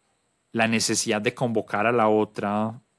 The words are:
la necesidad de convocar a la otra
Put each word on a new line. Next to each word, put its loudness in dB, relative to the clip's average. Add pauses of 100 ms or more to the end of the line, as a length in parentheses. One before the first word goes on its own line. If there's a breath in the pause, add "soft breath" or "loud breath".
(520)
la 2
necesidad 0
de -2
convocar -2
a 2
la 4
otra -2 (180)